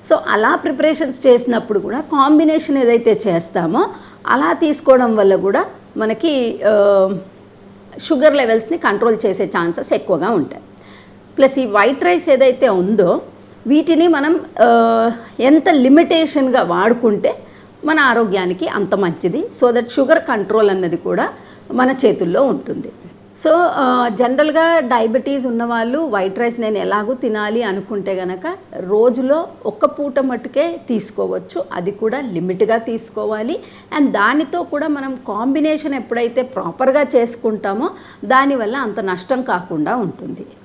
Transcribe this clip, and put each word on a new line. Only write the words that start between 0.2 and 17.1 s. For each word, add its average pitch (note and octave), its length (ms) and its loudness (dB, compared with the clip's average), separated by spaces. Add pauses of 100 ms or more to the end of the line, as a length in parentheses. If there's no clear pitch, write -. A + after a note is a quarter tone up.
అలా A3+ 280 0
ప్రిపరేషన్స్ D4+ 720 -2
చేసినప్పుడు A#3+ 520 2
కూడా G#3 220 -6
కాంబినేషన్ D4+ 760 2
ఏదైతే A#3 500 2
చేస్తామో F3 640 -2 (380)
అలా D4 260 0
తీసుకోవడం C4 640 2
వల్ల G3 200 4
కూడా G3 300 0 (320)
మనకి, A3+ 720 -2
ఆ, G3+ 500 4 (840)
షుగర్ C#4+ 360 2
లెవెల్స్ని A3+ 420 0
కంట్రోల్ A3+ 480 0
చేసే F#3+ 200 0
ఛాన్సెస్ F3+ 480 -2
ఎక్కువగా F3+ 360 -2
ఉంటాయి. F3+ 340 -4 (760)
ప్లస్ C4+ 220 4
ఈ C4 60 0
వైట్ G#3+ 380 2
రైస్ F4 260 0
ఏదైతే C4 400 4
ఉందో G3 520 2 (460)
వీటిని D4+ 400 4
మనం, D#4 320 2 (220)
ఆ, A3+ 500 4 (280)
ఎంత D4 300 4
లిమిటేషన్‌గా C#4+ 920 4
వాడుకుంటే G3+ 840 0 (420)